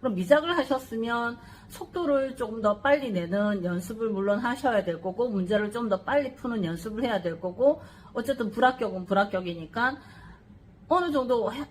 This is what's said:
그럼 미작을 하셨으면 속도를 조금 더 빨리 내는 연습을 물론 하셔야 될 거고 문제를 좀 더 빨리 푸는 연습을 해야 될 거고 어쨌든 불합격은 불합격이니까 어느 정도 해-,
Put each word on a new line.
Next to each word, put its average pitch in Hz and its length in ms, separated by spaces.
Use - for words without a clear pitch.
그럼 240 140
미작을 302 420
하셨으면 233 800
속도를 277 680
조금 226 260
더 208 180
빨리 277 300
내는 196 540
연습을 214 460
물론 202 280
하셔야 240 460
될 165 160
거고 202 280
문제를 208 440
좀 233 160
더 190 140
빨리 269 340
푸는 233 280
연습을 170 380
해야 226 180
될 165 200
거고 240 420
어쨌든 233 380
불합격은 220 560
불합격이니까 196 920
어느 349 220
정도 247 420
해-, 277 180